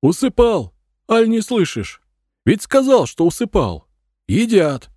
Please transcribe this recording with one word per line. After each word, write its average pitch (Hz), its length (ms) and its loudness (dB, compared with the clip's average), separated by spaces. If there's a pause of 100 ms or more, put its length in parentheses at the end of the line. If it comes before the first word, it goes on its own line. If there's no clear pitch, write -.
Усыпал! 190 720 0 (360)
Аль 226 180 2
не 226 120 0
слышишь? 185 600 -4 (420)
Ведь 175 180 2
сказал, 262 440 2
что - 200 -2
усыпал! 151 600 -2 (400)
Едят! 165 720 0